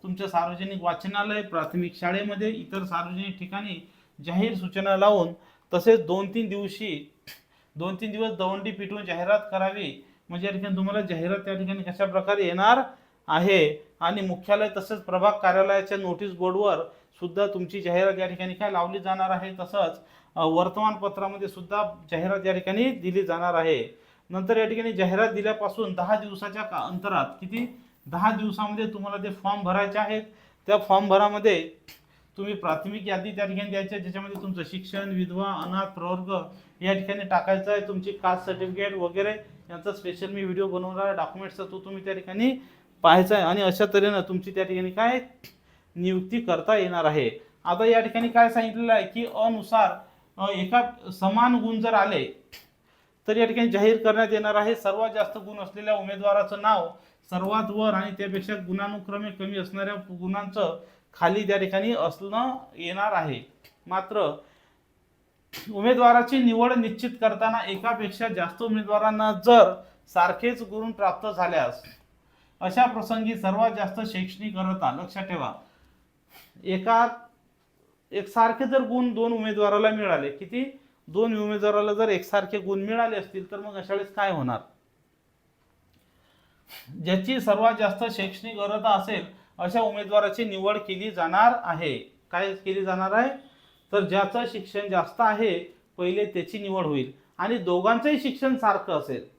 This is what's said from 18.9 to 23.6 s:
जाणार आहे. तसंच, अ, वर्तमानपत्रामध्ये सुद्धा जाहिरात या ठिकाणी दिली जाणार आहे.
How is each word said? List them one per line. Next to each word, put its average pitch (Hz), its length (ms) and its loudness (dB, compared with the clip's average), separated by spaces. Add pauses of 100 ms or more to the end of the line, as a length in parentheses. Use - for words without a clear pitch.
जाणार 190 300 -2
आहे. 190 300 -4
तसंच, 175 420 -2 (340)
अ, 160 100 2
वर्तमानपत्रामध्ये 196 1000 0
सुद्धा 196 360 -4 (280)
जाहिरात 190 340 -2
या 190 80 2
ठिकाणी 202 380 0
दिली 180 320 -2
जाणार 170 300 -2
आहे. 160 500 0 (260)